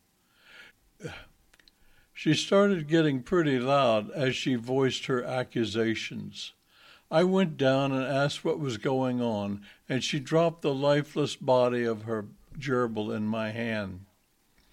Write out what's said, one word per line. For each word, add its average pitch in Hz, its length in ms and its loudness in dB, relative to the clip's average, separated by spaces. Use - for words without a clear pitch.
She 156 220 0
started 196 520 2
getting 151 360 2
pretty 151 360 2
loud 120 520 2
as 131 260 -2
she 131 200 0
voiced 127 500 0
her 123 180 0
accusations. 113 1300 -4
I 160 140 4
went 185 320 2
down 135 360 2
and 131 120 -2
asked 139 400 -2
what 165 160 -2
was 131 160 -4
going 131 460 -2
on, 104 400 -4
and 131 160 -4
she 156 160 -4
dropped 160 400 0
the 147 140 0
lifeless 143 600 0
body 123 500 2
of 113 180 -2
her 110 240 -6
gerbil 120 520 -2
in 107 160 -4
my 110 260 -2
hand. 107 520 -6